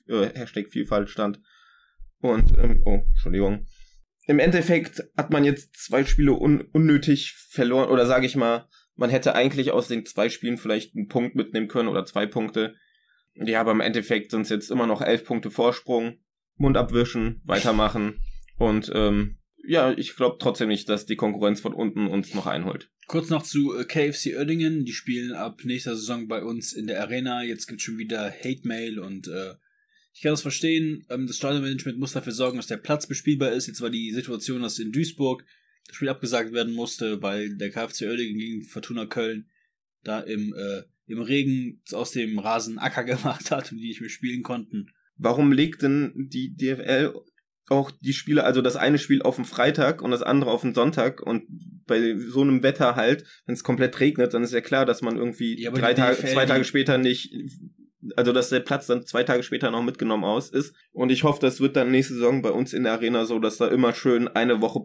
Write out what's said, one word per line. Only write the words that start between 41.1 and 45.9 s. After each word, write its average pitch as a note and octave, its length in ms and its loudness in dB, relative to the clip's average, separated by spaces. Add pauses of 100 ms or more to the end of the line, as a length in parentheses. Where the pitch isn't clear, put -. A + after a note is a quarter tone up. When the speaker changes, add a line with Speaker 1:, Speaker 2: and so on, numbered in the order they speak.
Speaker 2:
Regen C3 600 -2 (120)
aus A#2 180 -6
dem A2 280 -4
Rasen A2 400 -4
Acker B2+ 240 -4
<laughs> - 20 -10
gemacht B2 460 -4
hat A2+ 200 -4
und A2 60 -14
die A2+ 120 -10
nicht A2 120 -12
mehr A2+ 80 -12
spielen B2 340 -8
konnten. A2 440 -8 (280)
Speaker 1:
Warum B2+ 360 4
legt D3+ 300 2
denn C#3 340 2